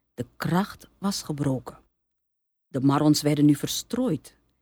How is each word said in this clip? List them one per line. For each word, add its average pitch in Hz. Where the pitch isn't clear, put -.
de -
kracht -
was 196
gebroken. 139
De 135
Marrons 147
werden 147
nu 147
verstrooid, -